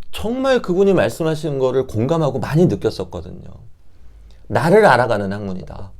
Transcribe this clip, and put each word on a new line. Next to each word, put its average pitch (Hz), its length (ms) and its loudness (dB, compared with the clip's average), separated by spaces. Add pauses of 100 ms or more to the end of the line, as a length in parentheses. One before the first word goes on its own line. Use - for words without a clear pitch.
(120)
정말 262 480 0
그분이 196 320 2
말씀하시는 151 680 0
거를 131 280 0
공감하고 135 520 -2
많이 156 280 2
느꼈었거든요. 92 800 -6 (1000)
나를 180 380 4
알아가는 117 480 4
학문이다. 101 680 -10